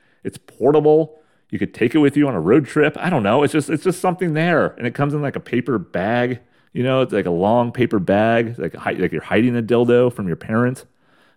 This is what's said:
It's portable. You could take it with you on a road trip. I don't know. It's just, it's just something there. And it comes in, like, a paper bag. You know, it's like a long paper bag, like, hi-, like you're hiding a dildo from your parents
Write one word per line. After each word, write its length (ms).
It's 120
portable. 840
You 100
could 140
take 220
it 40
with 180
you 100
on 80
a 60
road 240
trip. 320
I 120
don't 140
know. 200
It's 100
just, 160
it's 160
just 160
something 320
there. 340
And 80
it 80
comes 200
in, 80
like, 160
a 20
paper 380
bag. 640
You 100
know, 180
it's 120
like 120
a 60
long 400
paper 280
bag, 600
like, 160
hi-, 160
like 220
you're 80
hiding 360
a 60
dildo 500
from 140
your 80
parents 500